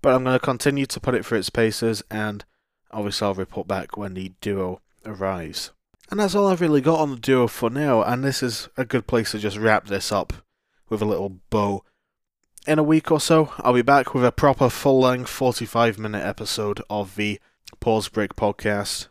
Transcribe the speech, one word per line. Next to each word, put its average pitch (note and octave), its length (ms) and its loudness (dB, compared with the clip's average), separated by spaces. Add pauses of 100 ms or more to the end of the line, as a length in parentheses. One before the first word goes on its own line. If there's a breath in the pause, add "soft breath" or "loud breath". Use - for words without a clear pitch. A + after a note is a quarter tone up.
But C3 140 4
I'm B2+ 80 2
gonna B2+ 160 2
continue C#3 460 0
to - 160 -10
put B2 140 0
it A2+ 100 -2
through A2 140 -2
its F#2 100 -6
paces, A2+ 600 0
and G#2+ 360 -8 (460)
obviously G2+ 360 -4
I'll G2 80 0
report F#2+ 320 -8
back F#2+ 280 -6
when G2 200 -10
the F#2 160 -10 (100)
Duo F#2+ 400 -4 (240)
arrives. F#2+ 680 -8 (380)
And G3+ 100 -6
that's G3 160 0
all G3+ 120 4
I've F3+ 140 2
really D3+ 200 4
got D#3+ 180 2
on D3 120 0
the B2+ 60 -8
Duo B2+ 300 4
for A2+ 220 -2
now, C3 320 2
and B2 220 0
this C3+ 180 -2
is - 340 -6
a C3+ 80 -4
good A#2+ 240 -2
place A2+ 240 0
to A2 80 -6
just G#2 180 -4
wrap G#2+ 280 2
this G2 260 -6
up G2 220 -2 (560)
with G#2+ 120 -4
a G#2+ 40 -2
little G2 320 -4 (120)
bow. G2+ 340 -2 (840)
In D#3 120 2
a D3+ 40 4
week D#3 280 2
or D#3 80 2
so, D#3+ 400 4
I'll B2 140 4
be B2 100 6
back C3+ 300 4
with B2 120 4
a A#2 60 6
proper C#3 380 4
full-length B2+ 600 2
forty-five A#2 720 0
minute G#2+ 260 -6
episode G#2 640 -4
of G2 260 -6
the G#2 240 -4 (400)
Pause A2 300 0
Break G#2 260 -4
podcast G#2 760 -4